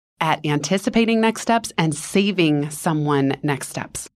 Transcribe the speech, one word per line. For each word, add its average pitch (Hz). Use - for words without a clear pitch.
at 156
anticipating 208
next 226
steps 233
and 160
saving 165
someone 147
next 143
steps. -